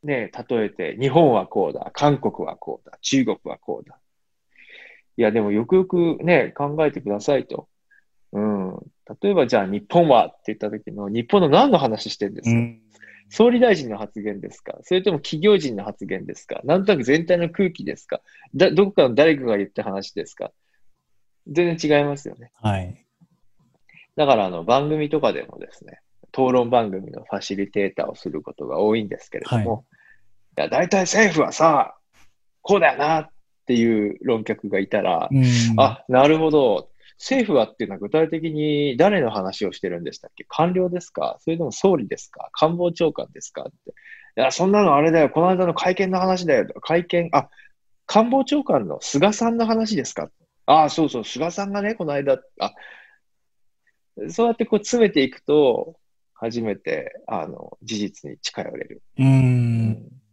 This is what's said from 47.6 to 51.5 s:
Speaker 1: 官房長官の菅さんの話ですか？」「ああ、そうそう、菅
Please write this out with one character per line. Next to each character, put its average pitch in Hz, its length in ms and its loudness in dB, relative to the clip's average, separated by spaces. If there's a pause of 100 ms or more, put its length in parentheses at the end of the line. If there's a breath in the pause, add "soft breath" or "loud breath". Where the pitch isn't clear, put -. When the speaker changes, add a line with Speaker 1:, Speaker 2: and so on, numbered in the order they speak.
Speaker 1:
官 226 240 4
房 269 140 2
長 294 200 -2
官 165 240 -2
の 73 120 -8
菅 180 320 2
さ 233 180 -2
ん 233 60 -4
の 233 100 0
話 220 280 -2
で 139 100 -2
す - 100 -12
か？」 151 160 -8 (360)
「あ 156 180 6
あ、 147 40 0
そ 160 160 0
う 143 40 0
そ 123 120 -4
う、 107 40 -10
菅 156 280 -6